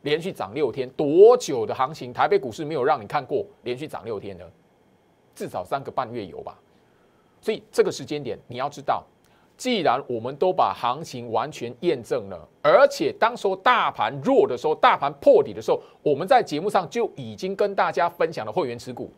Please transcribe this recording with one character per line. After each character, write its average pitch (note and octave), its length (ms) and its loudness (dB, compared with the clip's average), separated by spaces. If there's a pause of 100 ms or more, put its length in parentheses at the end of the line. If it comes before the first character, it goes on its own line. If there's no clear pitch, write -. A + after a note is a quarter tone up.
连 D3+ 200 -2
续 F#3 80 -6
涨 G2+ 240 -8
六 C#3 160 0
天， B2+ 200 -6
多 G3 460 8
久 B2 300 -4
的 A#2 80 -6
行 C3 180 -2
情？ B2 200 -12
台 C3 160 2
北 E3 100 2
股 B2 140 -4
市 D#3 120 -10
没 D#3 100 -6
有 B2+ 100 -2
让 C#3 180 0
你 G2+ 60 -14
看 C#3 180 -4
过 C3 180 -2 (200)
连 B2+ 120 -4
续 D3+ 120 -12
涨 - 160 -12
六 G#2+ 160 -6
天 G2 180 -14
的， F2 100 -18 (880)
至 F#3+ 140 -10
少 F#2 160 -6
三 C#3 180 -6
个 A#2+ 80 -12
半 B2+ 220 -6
月 A#2 120 -8
有 E2 180 -14
吧？ - 140 -16 (840)
所 - 120 -4
以 - 80 -6 (120)
这 A#4 100 2
个 F4+ 80 2
时 C#3 140 -10
间 D3 180 -8
点， A2 240 -8
你 B2 100 -14
要 C3 120 -4
知 C#3 120 -12
道， A#2 220 -2 (540)
既 A#3+ 240 -2
然 C3 260 2
我 A#2 140 -6
们 C3 160 -8
都 F#3 160 0
把 G#2+ 200 2
行 B2 300 -4
情 A#2+ 300 -12
完 A#2 180 -2
全 A#2+ 300 -10
验 D#3+ 200 0
证 A2 280 -6
了， E2+ 200 -14 (140)
而 G#3 240 6
且 D3 320 -2
当 A#3 180 2
时 - 120 -4
候 F#3+ 80 -2
大 G3+ 340 2
盘 A#2 320 -2
弱 A3 240 4
的 B2 100 -4
时 - 80 -10
候， D3+ 120 0
大 A#3 200 6
盘 D3 180 -4
破 G3+ 280 6
底 A#2 100 -4
的 E2+ 80 -8
时 F3 120 0
候， - 100 0 (220)
我 D3+ 100 2
们 D3 140 -4
在 B3 120 6
节 D3 200 -4
目 G3+ 100 -4
上 F3+ 180 0
就 A3+ 280 -2
已 A2 180 -12
经 F#3+ 220 -6
跟 G3+ 180 0
大 F#3+ 160 2
家 F3 180 0
分 E3 240 -2
享 A2 140 -8
了 G#2+ 60 -8
会 D3+ 160 -2
员 A#2+ 100 -8
持 B2 140 -14
股 A#2 260 -12